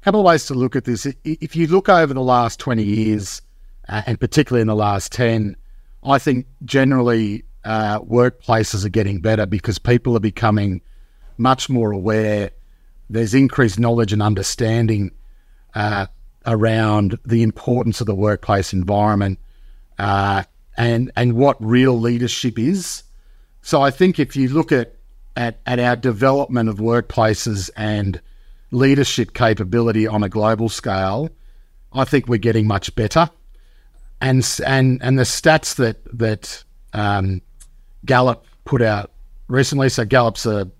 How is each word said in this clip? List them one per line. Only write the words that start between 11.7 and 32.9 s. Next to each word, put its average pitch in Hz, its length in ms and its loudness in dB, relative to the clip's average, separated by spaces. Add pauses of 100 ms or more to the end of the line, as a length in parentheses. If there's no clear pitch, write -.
aware. 104 640 -2 (580)
There's 113 240 -2
increased 123 460 4
knowledge 117 320 2
and 104 100 0
understanding, 107 880 0 (640)
uh, 104 320 -4 (400)
around 110 800 0
the 117 180 2
importance 113 580 -2
of 113 60 -4
the 104 80 -2
workplace 101 580 0
environment, 101 680 0 (580)
uh, 98 460 0 (320)
and, 117 400 0
and 120 160 2
what 131 320 4
real 123 340 4
leadership 120 600 -2
is. 170 440 -4 (600)
So 143 200 2
I 139 80 4
think 185 300 2
if - 160 -2
you 131 120 0
look 147 220 0
at, 127 240 0 (420)
at, 120 300 -6
at 123 140 -2
our 123 160 2
development 123 720 0
of 104 100 -4
workplaces 110 1000 -2
and 104 440 -4 (520)
leadership 131 600 2
capability 110 760 0
on 104 180 -2
a 98 40 -4
global 110 400 0
scale, 101 640 -4 (640)
I 131 120 0
think 135 220 0
we're 120 120 0
getting 110 280 2
much 101 300 -2